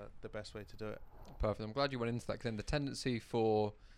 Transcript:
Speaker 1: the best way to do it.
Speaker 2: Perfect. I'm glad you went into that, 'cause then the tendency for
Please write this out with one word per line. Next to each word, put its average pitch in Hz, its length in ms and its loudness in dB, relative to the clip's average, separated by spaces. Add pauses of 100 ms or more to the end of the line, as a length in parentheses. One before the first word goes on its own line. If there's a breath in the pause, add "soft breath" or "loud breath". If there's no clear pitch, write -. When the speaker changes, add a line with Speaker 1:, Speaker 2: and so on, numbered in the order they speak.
(220)
Speaker 1:
the 110 80 -8
best 104 260 -8
way 104 80 -6
to - 140 -12
do 107 120 -4
it. - 120 -6 (380)
Speaker 2:
Perfect. 107 220 4
I'm 107 120 -4
glad 139 180 4
you 127 80 -2
went 117 100 2
into 117 180 -2
that, 104 100 -2
'cause - 80 -8
then 113 120 0
the 104 60 -2
tendency 131 560 0
for 107 540 4 (240 soft breath)